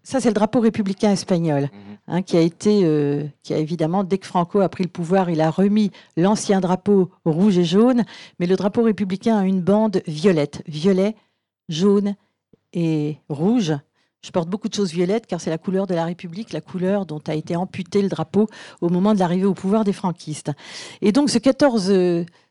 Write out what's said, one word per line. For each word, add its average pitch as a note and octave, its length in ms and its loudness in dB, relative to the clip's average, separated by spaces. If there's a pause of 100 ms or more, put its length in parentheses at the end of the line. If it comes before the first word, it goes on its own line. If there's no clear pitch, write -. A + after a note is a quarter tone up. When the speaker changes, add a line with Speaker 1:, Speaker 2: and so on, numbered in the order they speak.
Speaker 1:
ça, - 160 -4
c'est A#3 100 0
le G#3+ 60 2
drapeau A3 240 2
républicain G#3+ 540 0
espagnol, E3 500 0
Speaker 2:
Mhm. G3+ 340 -10 (120)
Speaker 1:
hein, F3+ 140 -2
qui F3+ 140 -2
a E3 40 6
été, G3+ 420 2
euh, D3 420 2 (200)
qui D3 100 -6
a D3+ 40 -2
évidemment, D#3+ 440 -2
dès F#3+ 160 -2
que - 80 -18
Franco F3+ 320 -2
a F#3+ 100 4
pris - 140 -6
le F3 60 -4
pouvoir, F3+ 420 -2
il D#3 100 0
a D#3+ 100 2
remis G3+ 420 2 (240)
l'ancien G3 420 2
drapeau F#3 520 2 (140)
rouge F3+ 320 2
et F3+ 80 4
jaune, A3+ 400 2 (360)
mais F3 60 -2
le F#3 100 2
drapeau G3+ 260 0
républicain G#3 560 0
a G3 60 0
une F#3+ 160 0
bande G3 480 2
violette, D3+ 580 0
violet, F#3 480 0 (540)
jaune G3+ 480 0 (560)
et D3+ 460 -2 (100)
rouge. E3 440 0 (500)
Je - 100 -18
porte E3+ 160 -2
beaucoup G#3 200 -6
de - 60 -12
choses G3+ 160 -2
violettes F#3 380 -2
car E3+ 120 -6
c'est - 100 -8
la D#3+ 80 -4
couleur F#3+ 280 -4
de F3+ 80 -4
la E3 100 0
République, F3 480 -10
la - 80 -8
couleur F#3 460 -4
dont D3+ 220 -10
a D#3 60 -4
été D#3+ 200 -6
amputé F#3 480 -4
le G3 60 0
drapeau F#3 400 0 (320)
au F3 80 0
moment F#3 260 2
de F#3+ 60 2
l'arrivée F#3 260 0
au F#3+ 80 2
pouvoir G#3 300 0
des G3 80 0
franquistes. E3 580 -8 (520)
Et G3+ 100 4
donc C#4 180 2
ce A#3 80 2
quatorze, A#3 520 2
euh, F3 340 2 (260)